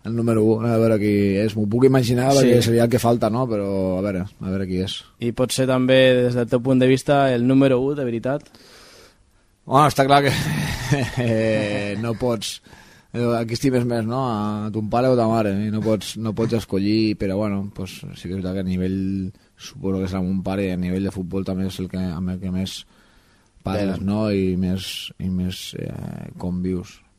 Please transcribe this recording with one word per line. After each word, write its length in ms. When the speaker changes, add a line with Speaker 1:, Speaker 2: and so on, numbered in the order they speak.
Speaker 1:
El 140
número 280
u, 180
a 180
veure 200
qui 120
és, 180
m'ho 120
puc 200
imaginar, 440
Speaker 2:
Sí. 80
Speaker 1:
perquè 240
seria 220
el 60
que 80
falta, 320
no? 160
Però 200
a 80
veure, 200
a 280
veure 160
qui 120
és. 160
Speaker 2:
I 160
pot 180
ser 160
també, 320
des 240
del 80
teu 160
punt 160
de 80
vista, 440
el 160
número 340
u, 140
de 120
veritat? 400
Speaker 1:
Bueno, 220
està 180
clar 160
que 100
<laughs> 320
eh, 800
no 160
pots, 420
eh, 260
aquí 240
estimes 280
més, 200
no? 160
A 480
ton 200
pare 200
o 80
ta 80
mare, 280
i 40
no 120
pots, 360
no 160
pots 240
escollir, 600
però 200
bueno, 260
pues, 260
sí 140
que 80
és 20
veritat 200
que 80
a 40
nivell, 280
suposo 480
que 80
serà 120
mon 200
pare, 240
i 80
a 40
nivell 280
de 80
futbol 320
també 240
és 80
el 120
que, 120
amb 320
el 80
que 80
més 300
parles, 380
Speaker 2:
Bé. 40
Speaker 1:
no? 200
I 240
més, 320
i 80
més, 380
eh, 560
convius. 600